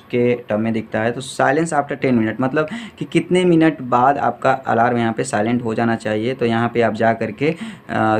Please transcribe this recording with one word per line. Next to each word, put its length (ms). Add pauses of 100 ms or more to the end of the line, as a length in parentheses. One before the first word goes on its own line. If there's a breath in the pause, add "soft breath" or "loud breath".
(120)
के 220 (160)
term 120
में 120
दिखता 280
है। 100
तो 100
silence 520
after 280
ten 140
minute 260
मतलब 280 (300 loud breath)
कि 60
कितने 400
minute 440
बाद 280
आपका 340
alarm 460
यहाँ 160
पे 100
silent 400
हो 100
जाना 220
चाहिए। 380
तो 120
यहाँ 280
पे 80
आप 120
जा 200
करके, 360
अ, 60 (640 loud breath)